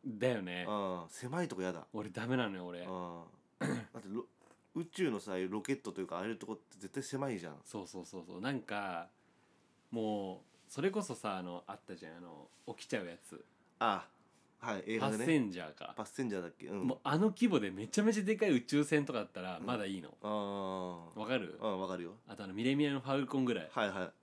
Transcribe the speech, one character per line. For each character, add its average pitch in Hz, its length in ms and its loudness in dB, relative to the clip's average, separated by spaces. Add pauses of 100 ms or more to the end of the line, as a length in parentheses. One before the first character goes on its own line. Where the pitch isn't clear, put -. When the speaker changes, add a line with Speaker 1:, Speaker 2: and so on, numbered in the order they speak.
Speaker 1:
だ 120 260 2
よ 107 120 2
ね。 90 260 -2
Speaker 2:
う 104 40 0
ん、 92 380 0
狭 147 340 -2
い 147 40 -2
と - 60 -6
こ 92 80 -2
や 92 100 2
だ。 82 200 -8
Speaker 1:
俺 104 180 -4
ダ 110 160 -4
メ 127 100 2
な 117 120 2
の 95 80 -4
よ、 90 100 -6
俺。 87 140 -8
Speaker 2:
う - 40 -6
ん。 87 380 -6 (380)
Speaker 1:
<clears throat> - 0 -
Speaker 2:
だ 143 60 -2 (340)
っ - 20 -18
て 98 80 -12
ロ-、 117 160 -4 (480)
宇 160 120 -4
宙 175 260 0
の 101 80 0
さ、 101 140 -4 (140)
ロ 104 140 -2
ケ 135 120 0
ッ - 60 -4
ト 98 120 -6
と 92 80 -6
い 92 40 0
う - 40 -4
か、 85 80 -4
あ 90 60 -2
あ 104 40 -2
い 113 40 -2
う 110 60 -2
と - 80 -10
こ 110 100 -6
っ - 20 -6
て - 60 -20 (180)
絶 - 120 -10
対 135 120 -4
狭 135 260 -2
い 104 80 -2
じ 85 80 -8
ゃ 78 60 -8
ん。 71 120 -12
Speaker 1:
そ 104 180 -8
う 87 40 -8
そ 92 140 -10
う 87 40 -10
そ 95 140 -12
う 82 80 -10
そ 90 120 -10
う。 - 20 -8
な 127 100 0
ん 127 120 -2
か、 95 460 -2 (840)
も 104 500 0 (260)
う、 - 40 -16
そ 135 100 -2
れ 190 80 4
こ 196 120 -2
そ 131 120 -4
さ、 101 220 -2
あ 92 60 -4
の、 87 260 -6
あ 98 60 -8
っ - 120 -14
た 95 80 -10
じ - 100 -12
ゃ 80 100 -12
ん、 - 20 -14
あ 87 40 -14
の、 80 280 -16 (260)
起 - 120 -12
き - 20 -20
ち 131 80 0
ゃ 101 60 0
う 87 40 -4
や 85 120 -8
つ。 - 260 -16 (340)
Speaker 2:
あ、 104 300 4 (500)
は 110 200 -2
い、 90 80 -6
映 113 120 2
画 135 120 4
で 107 80 2
ね。 - 0 -
Speaker 1:
パ 120 60 2
ッ - 20 2
セ 160 120 8
ン 110 140 4
ジ 90 80 -6
ャ 78 80 -6
ー 76 80 -12
か。 - 200 -10
Speaker 2:
パ 110 60 -4
ッ 104 40 -4
セ - 180 -4
ン 113 60 0
ジ 98 40 0
ャ 92 60 0
ー - 20 -2
だ 85 60 -4
っ - 100 -10
け？ - 80 -10
う 90 80 -4
ん。 98 100 0
Speaker 1:
も 127 120 2
う - 80 -16
あ 143 120 4
の 208 120 6
規 240 180 4
模 170 140 6
で 101 100 0
め 98 160 -4
ち - 140 2
ゃ 208 40 6
め 226 80 8
ち 208 80 2
ゃ - 40 0
で 214 100 4
か 214 120 4
い 190 40 6
宇 123 120 8
宙 147 200 4
船 147 220 6
と 139 80 -2
か 117 80 2
あ - 40 -2
っ - 60 -8
た 92 100 -8
ら、 92 180 -4
Speaker 2:
う - 40 -8
ん。 95 40 -4
Speaker 1:
ま 120 100 2
だ 104 100 0
い 98 120 -2
い - 20 -4
の。 - 220 -12
Speaker 2:
あ 107 40 -4 (880)
ー。 107 40 -6
Speaker 1:
わ 107 80 -2
か 127 100 4
る？ 87 220 -4
Speaker 2:
う 110 60 0
ん、 95 140 2
わ 95 60 0
か 92 100 -2
る 87 80 -4
よ。 92 120 -10 (100)
Speaker 1:
あ 101 80 -12
と 107 80 -10
あ 98 60 -6
の、 92 60 -8
ミ 110 100 0
レ 135 100 4
ニ 147 140 4
ア 139 60 2
ム・ 135 60 0
フ 127 80 -6
ァ 139 120 4
ル 131 80 0
コ 139 100 2
ン 131 60 6
ぐ 120 100 4
ら 87 80 0
い。 78 100 -8
Speaker 2:
は 113 120 4
い 101 60 4
は 95 140 -2
い。 82 80 -6 (100)